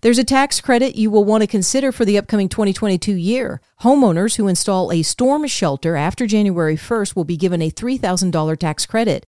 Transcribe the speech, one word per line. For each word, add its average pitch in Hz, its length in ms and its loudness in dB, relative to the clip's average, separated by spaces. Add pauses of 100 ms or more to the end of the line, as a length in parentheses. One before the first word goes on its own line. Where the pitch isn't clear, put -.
There's 233 180 4
a 262 40 2
tax 269 380 0
credit 254 340 0
you 214 160 0
will 208 140 4
want 220 160 2
to 208 80 0
consider 262 420 0
for 240 140 -2
the 202 120 2
upcoming 202 320 0
twenty 208 240 0
twenty-two 196 440 -2
year. 208 440 -2 (220)
Homeowners 226 540 4
who 214 100 0
install 185 460 0
a 165 100 0
storm 277 460 0
shelter 165 480 -2
after 170 280 -2
January 190 520 2
first 208 400 -4
will 175 80 -2
be 170 120 -4
given 175 240 -2
a 160 80 -2
three 240 300 -6
thousand 185 320 -2
dollar 160 240 -2
tax 156 320 -6
credit. 220 460 -2